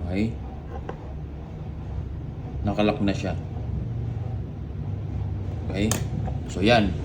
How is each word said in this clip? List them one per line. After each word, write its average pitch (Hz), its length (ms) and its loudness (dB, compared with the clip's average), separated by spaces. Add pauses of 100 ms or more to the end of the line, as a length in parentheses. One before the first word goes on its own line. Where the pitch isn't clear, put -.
Okay? 98 320 0 (2250)
Nakalock 104 320 6
na 98 160 4
siya. 90 240 0 (2250)
Okay? 202 160 2 (640)
So, - 80 -4
yan. 104 320 8 (120)